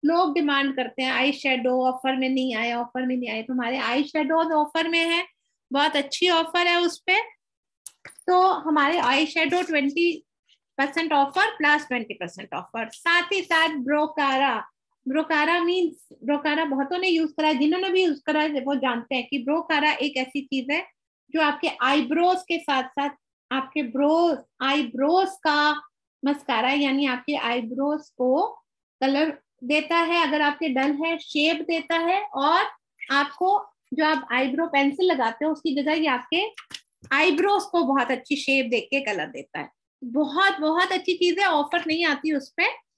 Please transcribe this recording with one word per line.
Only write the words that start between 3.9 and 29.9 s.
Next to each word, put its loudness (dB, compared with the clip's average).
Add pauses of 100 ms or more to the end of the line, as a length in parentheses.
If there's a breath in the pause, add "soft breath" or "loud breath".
शैडो 0 (200)
ऑफर 0
में 2
है, 0 (460)
बहुत 2
अच्छी 0
ऑफर 2
है 2
उस -2
पे। 0 (840)
तो 0
हमारे 2
आई 2
शैडो 0
ट्वेंटी 0 (680 soft breath)
परसेंट -2
ऑफर 2
प्लस 2
ट्वेंटी -6
परसेंट -12
ऑफर, -8
साथ 0
ही 0
साथ 0
ब्रोकारा। 0 (400)
ब्रोकारा 0
मीन्स, -2 (160)
ब्रोकारा 0
बहुतों -2
ने 0
यूज 0
करा 2
है, 2
जिन्होंने 2
भी 4
यूज 0
करा 0
है 0
वो -2
जानते -2
हैं -4
कि -6
ब्रोकारा 0
एक -2
ऐसी -4
चीज -6
है 0 (520)
जो 2
आपके 0 (140)
आईब्रोज 2
के -4
साथ -2
साथ -4 (420)
आपके -4
ब्रो, 2 (240)
आईब्रोज 0 (140)
का 2 (520)
मस्कारा, 0
यानी 2
आपके -2
आईब्रोज -4
को 0 (540)
कलर 0 (260)
देता 0